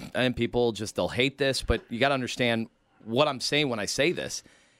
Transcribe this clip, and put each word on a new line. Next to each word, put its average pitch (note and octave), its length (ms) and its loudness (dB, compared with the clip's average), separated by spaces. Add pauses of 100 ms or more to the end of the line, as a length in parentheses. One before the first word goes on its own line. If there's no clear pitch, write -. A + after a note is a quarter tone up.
(140)
and B2 200 2
people A#2+ 380 2
just, G#2 240 -8
they'll F2+ 120 0
hate C3+ 300 0
this, C3+ 240 0
but A#2 280 0
you A2+ 100 -6
gotta C#3 140 4
understand A#2 540 0 (360)
what B2+ 240 2
I'm B2+ 120 -4
saying D3 280 0
when A2+ 100 -2
I G2+ 80 -4
say D3 260 2
this, - 300 -8 (380)